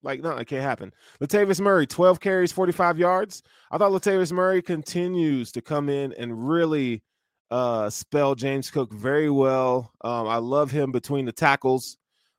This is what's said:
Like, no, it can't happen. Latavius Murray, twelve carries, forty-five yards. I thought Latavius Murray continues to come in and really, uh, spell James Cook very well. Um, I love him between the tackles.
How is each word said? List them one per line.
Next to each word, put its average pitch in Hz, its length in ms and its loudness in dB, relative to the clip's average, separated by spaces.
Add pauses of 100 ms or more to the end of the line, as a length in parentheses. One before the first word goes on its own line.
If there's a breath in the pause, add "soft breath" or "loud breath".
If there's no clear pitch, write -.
Like, 135 180 -6
no, 151 160 -4
it 120 100 -8
can't 135 160 -4
happen. 123 300 -4 (260 soft breath)
Latavius 196 440 2
Murray, 190 240 4
twelve 180 340 4
carries, 185 320 0
forty-five 175 460 0
yards. 185 440 0 (280 soft breath)
I - 80 -4
thought 202 120 4
Latavius 190 420 0
Murray 185 280 2
continues 170 920 -2
to 120 100 -8
come 147 260 -4
in 139 240 -4
and 117 340 -8
really, 147 560 0 (480)
uh, 117 380 0
spell 139 460 0
James 135 360 -4
Cook 123 220 -4
very 139 380 0
well. 131 600 2 (120)
Um, 117 260 -4
I 113 80 0
love 131 340 0
him 135 220 -2
between 135 320 -4
the 117 80 -6
tackles. 135 640 0 (420)